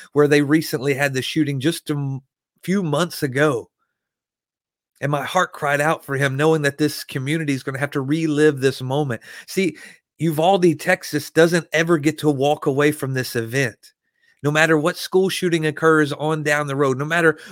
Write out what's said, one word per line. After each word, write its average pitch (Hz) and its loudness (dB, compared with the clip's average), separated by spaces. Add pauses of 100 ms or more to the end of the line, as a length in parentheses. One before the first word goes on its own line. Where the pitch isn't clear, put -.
(120)
where 147 4
they 147 6
recently 143 0
had 139 -2
the 131 -2
shooting 143 -2
just 165 -4
a 151 -2
m-, 139 -6 (420)
few 190 -2
months 160 -4
ago. 131 0 (1300)
And 139 -2
my 143 -2
heart - -2
cried 143 -2
out 156 -2
for 139 -4
him, 135 -2
knowing 160 2
that 139 0
this 147 0
community 143 -4
is 131 -4
gonna 135 -8
have 139 -4
to 143 -4
relive 151 2
this 131 0
moment. 131 -2 (260)
See, 190 -2 (400)
Uvalde, 165 2
Texas 160 -4
doesn't 165 2
ever 165 2
get 151 0
to 151 2
walk 143 0
away 147 2
from 139 -6
this 127 -4
event. 117 -4 (500)
No 143 0
matter 156 4
what 165 -2
school 190 0
shooting 165 -2
occurs 151 2
on 156 -4
down 147 0
the 139 -4
road, 139 2
no 139 -6
matter 160 0 (140)